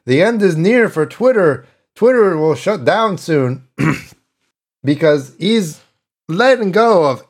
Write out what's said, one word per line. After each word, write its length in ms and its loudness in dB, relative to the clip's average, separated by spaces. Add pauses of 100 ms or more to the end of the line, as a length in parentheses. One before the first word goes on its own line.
the 160 2
end 200 0
is 140 0
near 320 2
for 180 -4
Twitter. 580 0 (300)
Twitter 420 2
will 200 0
shut 280 -4
down 320 0
soon," 520 -4 (100)
<clears throat> 1080 -10
because 540 0
he's 420 -4 (480)
letting 440 0
go 360 2
of 220 -6